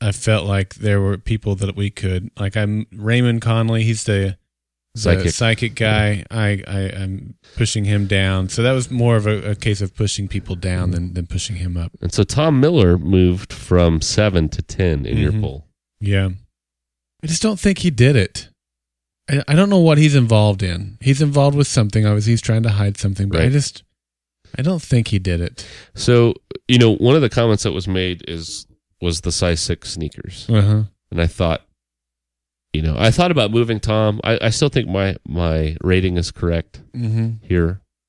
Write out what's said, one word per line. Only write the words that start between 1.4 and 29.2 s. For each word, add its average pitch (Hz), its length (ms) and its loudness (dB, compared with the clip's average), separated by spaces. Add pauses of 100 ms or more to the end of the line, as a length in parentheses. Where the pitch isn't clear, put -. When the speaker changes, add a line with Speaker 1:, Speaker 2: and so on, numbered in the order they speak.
Speaker 1:
that 98 200 -6
we 101 140 -2
could, 92 460 -4
like, 98 200 -6
I'm 107 360 -2
Raymond 117 500 0
Conley, 113 420 0
he's 113 200 -2
the, 98 320 -2 (580)
the 113 60 -12
Speaker 2:
Psychic. 90 300 2
Speaker 1:
psychic 113 460 -2
guy. 107 520 0
I, 101 380 -2
I, 98 120 -6 (180)
I'm 95 400 -8 (180)
pushing 110 300 -2
him 101 240 0
down. 95 400 0
So 117 160 -2
that 127 80 4
was 127 180 -2
more 120 240 2
of 104 140 2
a, 107 240 -2
a - 20 -2
case 101 260 -2
of 98 140 -4
pushing 101 320 -4
people 95 300 -6
down 90 340 -2
than, 87 240 -6
than 87 140 -6
pushing 92 280 -6
him 87 200 -6
up. 85 240 -6
Speaker 2:
And 90 120 -6
so 104 120 2
Tom 151 340 2
Miller 123 400 4
moved 92 540 2
from 85 480 2
seven 92 480 0
to - 140 -6
ten 73 440 -2
in 53 100 -4
your - 140 0
Speaker 1:
Mm-hmm. 107 120 -2
Speaker 2:
poll. 69 260 -8 (320)
Speaker 1:
Yeah. 98 300 0 (920)
I 151 40 -6
just 165 140 -2
don't 214 180 -2
think 196 180 0
he 180 140 0
did 127 240 4
it. - 320 -2 (800)
I, 139 180 0
I 143 60 2
don't 196 160 4
know 190 80 4
what 160 180 6
he's 147 200 4
involved 107 440 4
in. 95 400 -6
He's 139 220 0
involved 143 340 2
with 143 120 2
something. 107 360 0
Obviously, 104 280 2
he's 113 100 2
trying 113 220 0
to 113 60 0
hide 101 260 0
something, 98 320 -2
but 85 120 0
I 80 40 4
Speaker 2:
Right. 127 80 4
Speaker 1:
just, - 320 -2 (720)
I 127 40 -4
don't 165 200 -2
think 117 260 0
he 101 120 0
did 90 200 -2
it. - 240 -8 (300)
Speaker 2:
So, 120 400 4 (320)
you 123 120 4
know, 113 180 6
one 123 180 4
of 156 80 4
the 117 80 0
comments 113 320 2
that 104 80 -2
was 90 160 -8
made 92 420 -4
is, 82 380 -12 (340)
was 85 200 -2